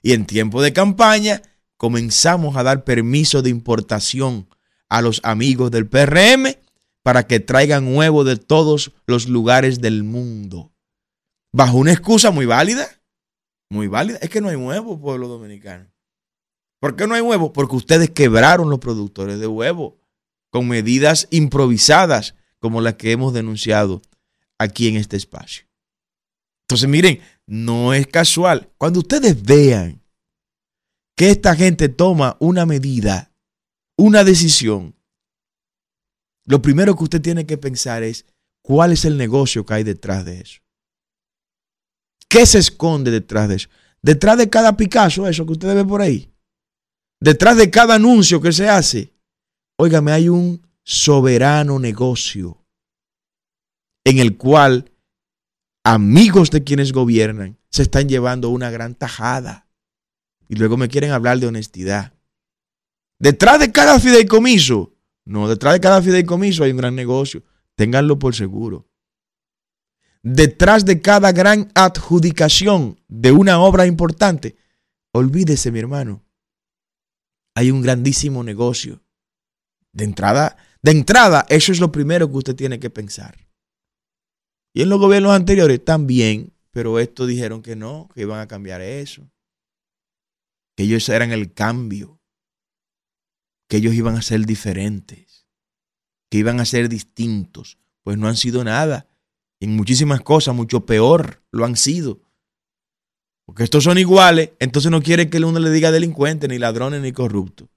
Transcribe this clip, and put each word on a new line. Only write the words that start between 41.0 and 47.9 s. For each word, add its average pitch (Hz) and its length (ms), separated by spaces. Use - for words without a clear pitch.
¿Qué 233 180
se 214 140
esconde 151 520
detrás 107 380
de 95 60
eso? - 140
Detrás 196 360
de 226 120
cada 220 280
Picasso, 196 500
eso 160 180
que 160 80
ustedes 185 220
ven 196 120
por 202 140
ahí, 151 300
detrás 180 380
de 208 120
cada 226 260